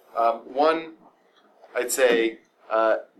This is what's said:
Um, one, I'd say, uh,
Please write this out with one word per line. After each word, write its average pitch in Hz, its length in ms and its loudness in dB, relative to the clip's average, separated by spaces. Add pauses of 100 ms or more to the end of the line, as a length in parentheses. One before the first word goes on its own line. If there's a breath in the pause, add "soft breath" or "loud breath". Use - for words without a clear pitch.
(160)
Um, 117 240 0 (120)
one, 160 420 0 (800)
I'd 123 160 -4
say, 117 480 2 (320)
uh, 110 260 2 (240)